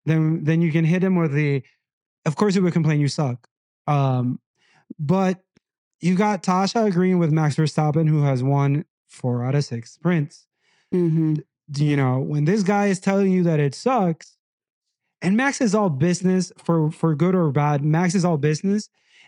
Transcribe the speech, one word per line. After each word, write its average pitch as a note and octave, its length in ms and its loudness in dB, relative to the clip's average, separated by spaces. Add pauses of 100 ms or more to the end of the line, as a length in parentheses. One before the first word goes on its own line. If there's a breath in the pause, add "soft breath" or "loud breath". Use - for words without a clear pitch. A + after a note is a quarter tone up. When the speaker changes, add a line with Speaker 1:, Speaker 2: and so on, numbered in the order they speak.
Speaker 1:
then, D#3+ 380 0
then E3 180 2
you E3 100 0
can E3 140 0
hit F3+ 180 0
him F#3+ 120 2
with D#3+ 160 0
the, C#3+ 300 -2 (640 soft breath)
"Of D#3 120 -2
course G3+ 200 2
you G3 60 2
would F3 100 2
complain, D3+ 280 0
you C#3+ 80 0
suck." B2+ 380 -4 (400)
Um, C3 540 0 (580 soft breath)
but F#3 460 0 (560)
you F3+ 160 0
got G#3 260 0
Tasha G3 440 0
agreeing F#3 320 2
with E3 140 2
Max D#3 240 2
Verstappen, D#3 520 0
who D3+ 140 2
has C3+ 200 0
won C#3 440 0 (220)
four B2 360 -4
out C3 100 -2
of C#3+ 100 0
six A#2 280 -12
sprints. E3 540 -4 (480)
Speaker 2:
Mm-hmm. D#3+ 400 0 (360)
Speaker 1:
D-, C#3+ 140 -2
you D3 120 0
know, C3 240 0
when D3 260 -2
this G3+ 160 2
guy G3+ 240 0
is F#3+ 120 0
telling G3 320 0
you F#3 120 2
that D#3+ 180 0
it C#3+ 140 -2
sucks, G3+ 640 -2 (800)
and F#3 160 0
Max C4 240 0
is G#3 140 2
all G#3 160 2
business F3+ 680 0
for, D#3+ 340 0
for D#3+ 240 -2
good F3 200 0
or E3 160 2
bad, D3 340 0
Max E3 300 2
is F3 100 2
all E3+ 140 2
business. D#3 500 -2 (400 soft breath)